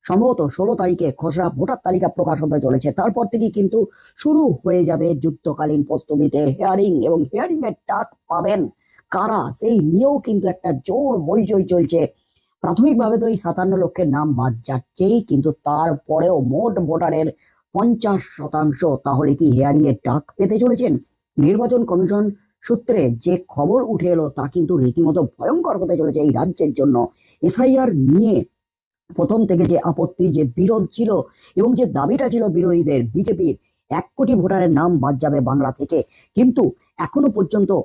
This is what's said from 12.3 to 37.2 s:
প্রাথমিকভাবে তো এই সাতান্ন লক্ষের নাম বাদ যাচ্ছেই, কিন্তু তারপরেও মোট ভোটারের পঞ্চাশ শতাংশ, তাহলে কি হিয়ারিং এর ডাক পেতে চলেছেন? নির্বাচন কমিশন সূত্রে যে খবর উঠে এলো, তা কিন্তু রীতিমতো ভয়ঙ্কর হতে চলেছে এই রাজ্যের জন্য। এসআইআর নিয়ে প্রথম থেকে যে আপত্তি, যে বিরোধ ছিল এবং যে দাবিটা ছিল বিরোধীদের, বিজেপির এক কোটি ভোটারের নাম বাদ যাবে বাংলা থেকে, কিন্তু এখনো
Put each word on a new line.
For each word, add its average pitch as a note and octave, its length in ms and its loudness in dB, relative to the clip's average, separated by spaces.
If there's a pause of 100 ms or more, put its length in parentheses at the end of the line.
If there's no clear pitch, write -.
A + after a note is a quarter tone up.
প্রাথমিকভাবে A3+ 560 2
তো A3+ 100 -2
এই A3 80 -2
সাতান্ন F#3 400 -2
লক্ষের F3+ 320 -2
নাম C#3+ 180 0 (100)
বাদ B2+ 160 0 (140)
যাচ্ছেই, F3+ 560 -2
কিন্তু D#3 280 0 (140)
তারপরেও D#3 720 0 (140)
মোট F3 300 -2
ভোটারের D#3+ 480 -2 (460)
পঞ্চাশ G#3+ 460 0 (140)
শতাংশ, D3+ 460 -4 (240)
তাহলে C#3 300 0
কি D#3+ 160 0
হিয়ারিং C#3 360 2
এর B2 180 0
ডাক C3 180 -2 (120)
পেতে G3+ 260 0
চলেছেন? A#3+ 320 0 (440)
নির্বাচন G#3+ 480 2
কমিশন F#3 400 0 (400)
সূত্রে A#3+ 360 0 (220)
যে F3+ 120 0 (140)
খবর F3+ 360 0
উঠে F3+ 260 -2
এলো, E3 200 2
তা C#3 180 -8
কিন্তু F3 280 0
রীতিমতো D3+ 440 2 (100)
ভয়ঙ্কর B3 480 -2
হতে F3 180 -2
চলেছে D#3 260 -2
এই D3+ 100 4
রাজ্যের D3+ 420 -2
জন্য। C3+ 220 2 (460)
এসআইআর B3+ 480 2 (140)
নিয়ে G3 300 4 (760)
প্রথম G#3 360 0
থেকে F3 200 2
যে F3 160 2
আপত্তি, - 480 -2
যে D3+ 120 0 (120)
বিরোধ G3+ 280 2 (100)
ছিল A3+ 180 -2 (460)
এবং A#3 180 2
যে B3+ 160 2
দাবিটা A3+ 380 0
ছিল A3+ 200 0
বিরোধীদের, E3+ 520 0 (120)
বিজেপির E3+ 420 -2 (360)
এক - 240 -4
কোটি B3 200 0
ভোটারের F#3 380 2
নাম D#3 260 2
বাদ C3+ 200 0
যাবে C#3+ 220 0
বাংলা C3 320 0
থেকে, C#3+ 260 -4 (380)
কিন্তু B3 260 4 (360)
এখনো C4+ 320 0